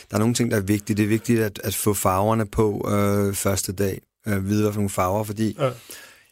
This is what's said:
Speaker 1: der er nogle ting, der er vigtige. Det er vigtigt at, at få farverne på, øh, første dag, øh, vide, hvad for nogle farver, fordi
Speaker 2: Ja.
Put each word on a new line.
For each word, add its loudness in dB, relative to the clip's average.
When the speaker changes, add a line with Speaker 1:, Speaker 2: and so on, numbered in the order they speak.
Speaker 1:
der -2
er 2
nogle 2
ting, 0
der 2
er 0
vigtige. 0
Det 4
er 2
vigtigt 2
at, -4
at -2
få 0
farverne 2
på, 0
øh, 2
første -2
dag, -2
øh, -2
vide, 2
hvad 2
for -4
nogle 0
farver, 0
fordi -2
Speaker 2:
Ja. 0